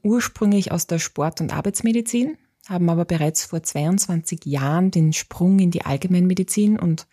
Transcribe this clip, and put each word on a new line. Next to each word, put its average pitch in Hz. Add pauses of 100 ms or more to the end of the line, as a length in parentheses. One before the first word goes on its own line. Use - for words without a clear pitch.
ursprünglich 208
aus 170
der 165
Sport- 160
und 147
Arbeitsmedizin, 233 (320)
haben 175
aber 170
bereits 160
vor 165
zweiundzwanzig 165
Jahren 147
den 160
Sprung 185
in 180
die 175
Allgemeinmedizin 185
und 160